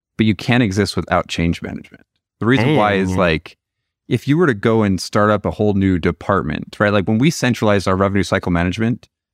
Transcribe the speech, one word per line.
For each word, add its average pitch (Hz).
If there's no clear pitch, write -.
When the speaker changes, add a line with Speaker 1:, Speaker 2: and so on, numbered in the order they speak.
Speaker 1:
but 110
you 107
can't 123
exist 98
without 87
change 85
management. -
The 104
reason 135
why 104
is, 95
Speaker 2:
Mm. 92
Speaker 1:
like, 82
if -
you 147
were 175
to 127
go 110
and 98
start 107
up 101
a 87
whole 104
new 95
department, 82
right? 104
Like, 98
when 110
we 143
centralized 107
our 92
revenue 98
cycle 95
management, 90